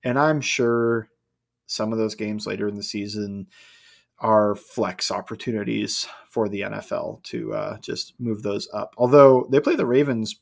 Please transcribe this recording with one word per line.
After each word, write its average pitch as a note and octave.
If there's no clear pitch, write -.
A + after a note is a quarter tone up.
And B2+
I'm D3+
sure A#2
some A2
of A2+
those A2
games G#2
later G#2
in G2+
the G2+
season G2+
are G#2+
flex -
opportunities G#2+
for A2
the G2
N G#2
F -
L -
to, A2
uh, G#2
just -
move A2
those G2+
up. G#2
Although C3
they C3
play E4
the B3
Ravens B2